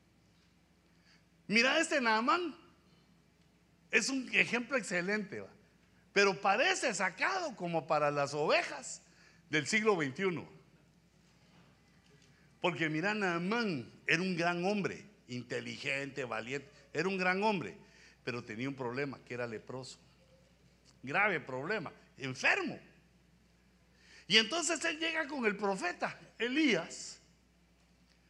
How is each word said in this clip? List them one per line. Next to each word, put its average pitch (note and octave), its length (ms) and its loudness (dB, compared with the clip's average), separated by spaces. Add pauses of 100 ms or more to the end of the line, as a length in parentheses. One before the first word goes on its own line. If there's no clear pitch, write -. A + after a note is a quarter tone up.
(1500)
Mira, B3 320 6
este D#4+ 200 2
Naamán B3+ 560 2 (1300)
es A3+ 200 2
un C4 220 -4
ejemplo A3+ 460 0
excelente, F#3 640 -2
¿va? F#2+ 100 -12 (600)
Pero G3 300 4
parece C#4 520 2
sacado C4+ 600 -2
como E3+ 300 -2
para D3+ 240 4
las C#3+ 240 0
ovejas B3+ 720 0 (460)
del C#3+ 180 0
siglo G#3+ 280 2
veintiuno. D3+ 540 -2 (2000)
Porque E3 300 2
mira, E3 240 0
Naamán F#3 760 0 (180)
era E3 140 4
un F#3 140 0
gran F3 300 0
hombre, F#3 400 -2 (220)
inteligente, B2 1000 -6
valiente, A#2 420 -6 (240)
era D#3+ 160 0
un G3 100 -2
gran F#3 260 0
hombre, E3 340 0 (460)
pero A#2+ 200 -6
tenía A#2 240 -6
un C#3 80 -6
problema, B2+ 480 -6
que B2+ 120 -10
era A#2+ 100 -4
leproso. B2 540 -10 (1040)
Grave E3+ 360 2
problema, C#3 540 -6 (240)
enfermo. A3+ 600 -2 (1500)
Y C#4 100 6
entonces D#4+ 480 2
él E4 120 -2
llega D#4+ 300 -2
con C4+ 180 -2
el G#3 100 2
profeta G#3 640 -2 (200)
Elías A#3+ 800 0 (1120)